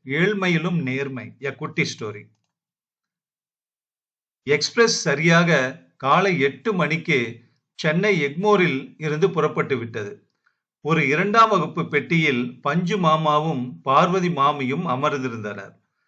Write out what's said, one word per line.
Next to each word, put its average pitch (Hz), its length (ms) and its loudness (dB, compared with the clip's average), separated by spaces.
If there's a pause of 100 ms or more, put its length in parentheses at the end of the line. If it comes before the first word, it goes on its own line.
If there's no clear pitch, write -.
ஏழ்மையிலும் 175 760 0
நேர்மை, 131 600 -6
a 135 140 -8
குட்டி 151 400 -6
ஸ்டோரி. 104 280 -12 (2250)
எக்ஸ்பிரஸ் 156 580 0
சரியாக 156 760 2 (180)
காலை 165 420 2
எட்டு 139 340 0
மணிக்கு 156 760 -2 (260)
சென்னை 170 500 0
எக்மோரில் 170 720 0
இருந்து 156 320 0
புறப்பட்டு 151 480 -2
விட்டது. 113 520 -10 (520)
ஒரு 151 260 2
இரண்டாம் 202 420 4
வகுப்பு 170 380 -2
பெட்டியில் 139 720 0
பஞ்சு 175 360 -2
மாமாவும் 156 840 0
பார்வதி 175 500 2
மாமியும் 143 560 0
அமர்ந்திருந்தனர். 123 840 -4 (340)